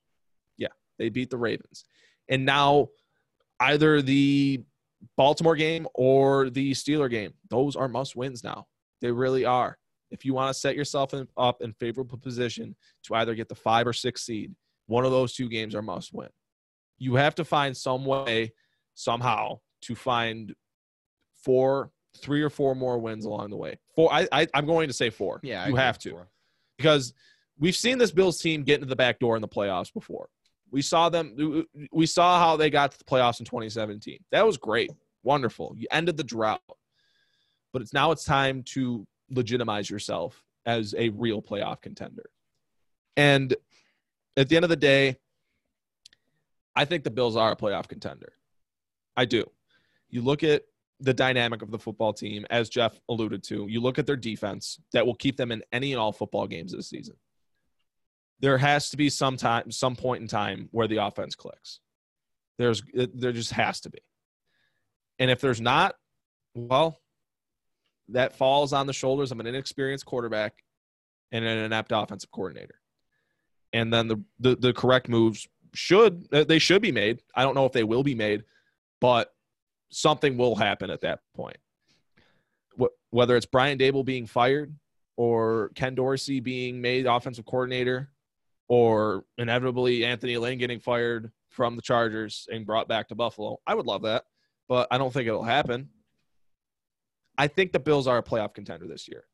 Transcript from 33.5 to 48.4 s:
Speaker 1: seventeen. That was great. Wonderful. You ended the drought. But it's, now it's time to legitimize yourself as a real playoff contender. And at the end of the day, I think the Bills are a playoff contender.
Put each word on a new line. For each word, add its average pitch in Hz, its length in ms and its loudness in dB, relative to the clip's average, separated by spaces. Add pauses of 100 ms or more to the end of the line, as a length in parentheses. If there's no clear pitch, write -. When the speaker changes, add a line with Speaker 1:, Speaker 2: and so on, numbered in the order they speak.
Speaker 1:
seventeen. 107 520 -8 (100)
That 185 160 4
was 196 100 2
great. 107 360 -2 (320)
Wonderful. 120 520 -2
You 110 140 -12
ended 165 260 0
the 131 80 -4
drought. 110 380 -2 (1120)
But 127 100 -6
it's, 104 100 -16
now 147 200 2
it's 147 120 -4
time 135 380 2 (120)
to 123 300 -4 (260)
legitimize 113 600 -2
yourself 101 540 -6 (200)
as 113 320 -2
a 117 140 2
real 107 320 -2
playoff 104 380 -6
contender. - 500 -16 (880)
And 139 380 4 (800)
at 135 120 2
the 160 80 4
end 170 80 4
of 175 40 4
the 165 80 2
day, 135 400 4 (1600)
I 139 100 0
think 151 200 -4
the 143 60 -4
Bills 117 260 0
are 110 160 2
a - 40 -4
playoff 98 320 -4
contender. - 440 -14 (840)